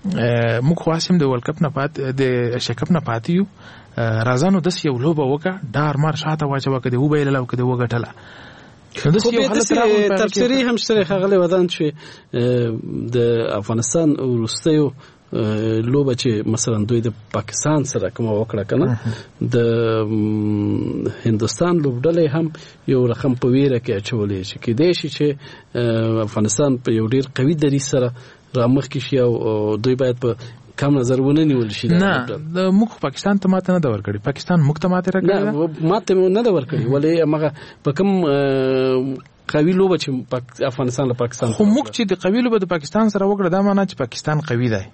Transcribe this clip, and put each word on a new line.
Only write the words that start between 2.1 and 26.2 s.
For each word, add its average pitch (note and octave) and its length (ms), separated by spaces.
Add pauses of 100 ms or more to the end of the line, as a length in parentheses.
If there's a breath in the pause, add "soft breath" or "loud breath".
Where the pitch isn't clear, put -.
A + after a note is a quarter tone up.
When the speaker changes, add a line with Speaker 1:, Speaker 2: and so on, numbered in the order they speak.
Speaker 1:
ایشیا A#2+ 220
کپ D#3 180
نه D#3+ 80
پاتې A#2 300
یو. F#3 140 (540 loud breath)
اه، A2+ 260
راځه B2+ 200
نو F#3+ 140
داسې E3+ 280
یو B2+ 120
لوبه D3+ 260
وکړه، D3+ 300 (180)
ډار D3 260
مار D3+ 160
شاته D#3 320
واچوه، C3+ 340
که C3 100
دې B2 40
وبایلله C#3 440
او B2+ 80
که B2 100
دې B2 40
وګټله. A#2+ 480 (1000 loud breath)
نو D3 60
داسې G#3+ 100
Speaker 2:
خو A#3 120
Speaker 1:
یو A#3 60
Speaker 2:
بیا F3 80
Speaker 1:
حالت A3 140
Speaker 2:
داسې - 140
Speaker 1:
راغلی G#3+ 320
په G3 60
هغه G3+ 120
کې G3 40
Speaker 2:
تبصرې B3 400
هم A#3 60
شته، G#3+ 280
ښاغلی F#3+ 320
ودان، F3 320
چې، - 140
اه، B2 960 (280)
د A#2+ 100 (400)
افغانستان A#2+ 540
وروستیو، C3 760
اه، A2 920
لوبه C3 340
چې A2 340
مثلاً A2 360
دوی A#2 160
د A2+ 120 (200)
پاکستان C#3+ 520
سره F#2 240
کومه A2 360
وکړه G#2+ 220
که C3 100
نه، D3+ 80
Speaker 1:
مهم. A#2 280 (280 loud breath)
Speaker 2:
د، A#2+ 160 (540)
م، G#2 960 (200)
هندوستان A#2 520
لوبډلې D3+ 560
هم E3 180 (360 loud breath)
یو B2+ 180
رقم B2 280
په B2+ 140
ویره C3 300
کې - 120
اچولې G2+ 520
چې - 160
کېدای C#3+ 340
شي D#3+ 160
چې، D3 280 (400 loud breath)
اه، A2+ 460